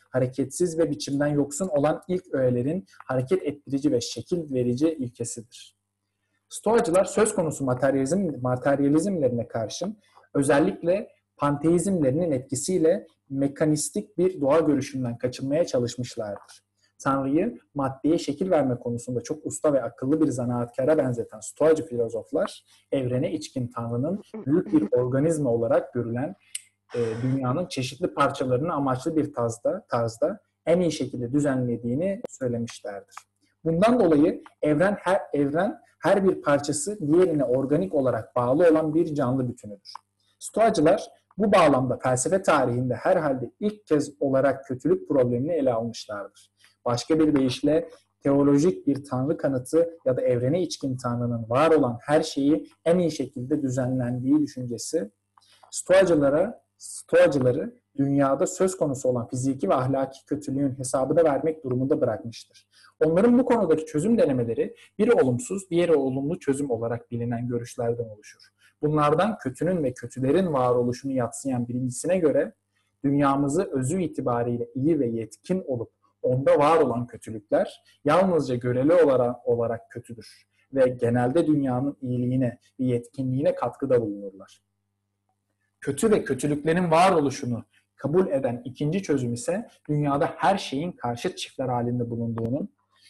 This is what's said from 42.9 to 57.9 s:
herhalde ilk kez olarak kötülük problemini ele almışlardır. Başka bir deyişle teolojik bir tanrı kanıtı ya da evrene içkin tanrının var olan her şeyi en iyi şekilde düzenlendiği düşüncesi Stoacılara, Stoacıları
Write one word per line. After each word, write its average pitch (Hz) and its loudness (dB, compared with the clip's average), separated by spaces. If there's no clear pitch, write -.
herhalde 139 0
ilk 208 -6
kez 147 0
olarak 135 2
kötülük 151 -2
problemini 127 2
ele 139 2
almışlardır. 113 -8
Başka 120 0
bir 156 4
deyişle 147 2
teolojik 143 2
bir 139 -2
tanrı 131 -2
kanıtı 156 0
ya 131 2
da 127 -4
evrene 127 0
içkin 135 -6
tanrının 120 -4
var 143 4
olan 131 2
her 156 2
şeyi 147 0
en 170 4
iyi 175 2
şekilde 139 -4
düzenlendiği 127 0
düşüncesi 127 -6
Stoacılara, 170 2
Stoacıları 151 2